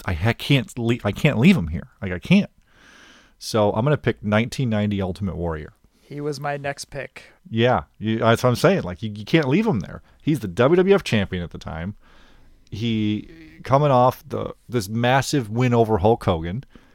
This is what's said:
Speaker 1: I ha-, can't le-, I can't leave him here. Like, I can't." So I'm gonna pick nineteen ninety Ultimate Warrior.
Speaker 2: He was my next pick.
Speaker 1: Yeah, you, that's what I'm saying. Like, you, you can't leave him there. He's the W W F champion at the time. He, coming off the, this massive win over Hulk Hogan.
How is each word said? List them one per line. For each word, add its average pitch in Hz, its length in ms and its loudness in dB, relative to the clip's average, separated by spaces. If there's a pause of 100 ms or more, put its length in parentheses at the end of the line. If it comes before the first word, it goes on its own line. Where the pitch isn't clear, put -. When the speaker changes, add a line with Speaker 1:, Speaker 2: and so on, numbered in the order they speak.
Speaker 1:
I 87 80 -4
ha-, 98 180 -2
can't - 440 -2
le-, 117 280 -2
I 104 80 -2
can't 127 260 -2
leave 170 180 6
him 85 120 -4
here. 78 200 -8 (140)
Like, 95 80 -6
I 90 80 -6
can't." 185 320 2 (880)
So 104 340 0
I'm 110 120 0
gonna 147 120 2
pick - 280 -4
nineteen 113 460 0
ninety 104 300 0
Ultimate 92 360 -4
Warrior. 80 360 -6 (420)
Speaker 2:
He 147 60 -10
was 147 200 -8
my 143 160 -6
next 139 300 -10
pick. - 380 -14 (260)
Speaker 1:
Yeah, 113 320 2 (160)
you, 110 220 -2
that's 113 220 4
what 127 80 4
I'm 120 60 0
saying. 165 280 2
Like, 90 180 -10
you, 107 120 -8
you 104 100 -12
can't 156 240 0
leave 196 180 0
him 220 140 0
there. - 200 -10 (220)
He's 160 180 -2
the 101 80 -6
W 120 280 4
W 185 180 6
F 196 100 2
champion 95 380 -2
at 82 80 -10
the 82 80 -14
time. 80 380 -10 (720)
He, 107 580 -4 (360)
coming 143 260 2
off 123 380 4
the, 104 260 -8 (140)
this 110 200 -4
massive 123 600 0
win 120 240 0
over 110 240 4
Hulk 110 260 2
Hogan. 87 400 -2 (300)